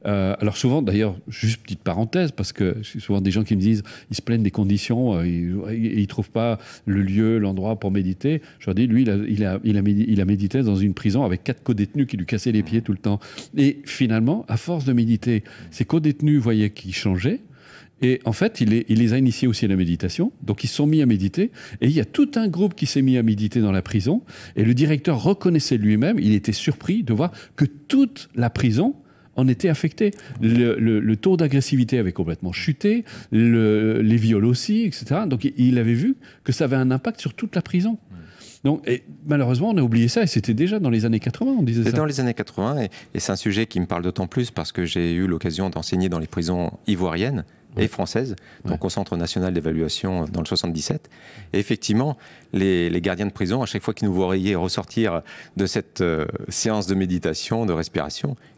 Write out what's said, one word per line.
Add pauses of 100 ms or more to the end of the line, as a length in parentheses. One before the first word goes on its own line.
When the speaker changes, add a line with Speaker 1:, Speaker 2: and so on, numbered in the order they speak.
Speaker 1:
Euh,
alors
souvent,
d'ailleurs, (120)
juste
petite
parenthèse,
parce
que
j'ai
souvent
des
gens
qui
me
disent, (280)
ils
se
plaignent
des
conditions,
euh,
ils, (160)
ils,
ils
trouvent
pas (260)
le
lieu,
l'endroit
pour
méditer. (180)
Je
leur
dis,
lui,
il
a,
il
a,
il
a
médi-,
il
a
médité
dans
une
prison
avec
quatre
co-détenus
qui
lui
cassaient
les
pieds
Speaker 2:
Mhm.
Speaker 1:
tout
le
temps. (380)
Et
finalement,
à
force
de
méditer, (280)
ces
co-détenus
voyaient
qu'il
changeait. (600)
Et
en
fait,
il
les,
il
les
a
initiés
aussi
à
la
méditation.
Donc,
ils
se
sont
mis
à
méditer. (280)
Et
il
y
a
tout
un
groupe
qui
s'est
mis
à
méditer
dans
la
prison. (340)
Et
le
directeur
reconnaissait
lui-même,
il
était
surpris
de
voir (240)
que
toute
la
prison (400)
en
était
affectée. (300)
Le,
le,
le
taux
d'agressivité
avait
complètement
chuté, (260)
le,
les
viols
aussi,
et
cetera.
Donc,
il,
il
avait
vu (260)
que
ça
avait
un
impact
sur
toute
la
prison. (200)
Speaker 2:
Ouais. (480)
Speaker 1:
Donc,
et (220)
malheureusement,
on
a
oublié
ça,
et
c'était
déjà
dans
les
années
quatre-vingts,
on
disait
Speaker 2:
C'était
Speaker 1:
ça.
Speaker 2:
dans
les
années
quatre-vingts,
et, (240)
et
c'est
un
sujet
qui
me
parle
d'autant
plus
parce
que
j'ai
eu
l'occasion
d'enseigner
dans
les
prisons (160)
ivoiriennes (320)
et
Speaker 1:
Ouais.
Speaker 2:
françaises, (280)
Speaker 1:
Ouais.
Speaker 2:
donc
au
Centre
national
d'évaluation
dans
le
soixante-dix-sept. (440)
Et
effectivement, (360)
les,
les
gardiens
de
prison,
à
chaque
fois
qu'ils
nous
voyaient
ressortir (340)
de
cette,
euh, (240)
séance
de
méditation,
de
respiration, (200)